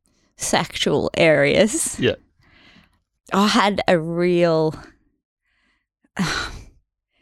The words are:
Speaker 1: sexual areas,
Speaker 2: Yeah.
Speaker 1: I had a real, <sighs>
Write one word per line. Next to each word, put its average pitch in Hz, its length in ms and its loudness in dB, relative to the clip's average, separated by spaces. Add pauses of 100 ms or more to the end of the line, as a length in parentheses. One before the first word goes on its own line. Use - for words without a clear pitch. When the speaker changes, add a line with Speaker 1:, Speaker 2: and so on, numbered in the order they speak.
(380)
Speaker 1:
sexual - 800 -2
areas, 165 840 2
Speaker 2:
Yeah. 120 160 0 (1160)
Speaker 1:
I 196 140 2
had 202 400 0
a 180 120 4
real, 170 760 0 (1400)
<sighs> - 40 -2 (1000)